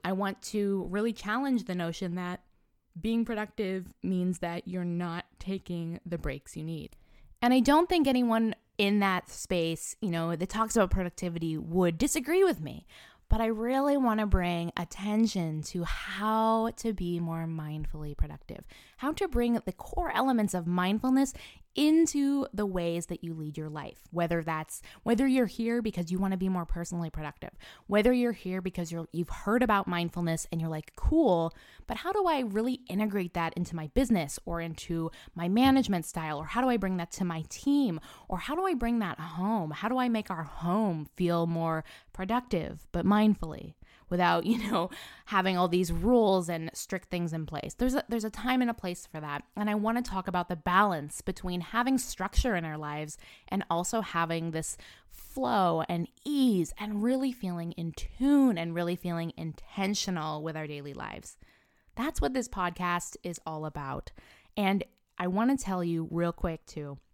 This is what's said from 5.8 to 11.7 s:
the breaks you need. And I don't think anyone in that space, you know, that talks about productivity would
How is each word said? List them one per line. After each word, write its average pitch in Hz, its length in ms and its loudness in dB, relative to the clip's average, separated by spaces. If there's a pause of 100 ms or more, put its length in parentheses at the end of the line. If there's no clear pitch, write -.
the 170 120 -4
breaks 143 380 -8
you 156 80 -8
need. 160 320 -10 (460)
And 247 120 6
I 262 60 8
don't 294 280 6
think 330 180 4
anyone 226 480 2 (240)
in 208 220 4
that 190 280 0
space, 165 720 -2
you 175 100 -2
know, 165 240 0
that 170 140 -4
talks 220 280 0
about 190 140 6
productivity 170 680 -2
would 170 400 2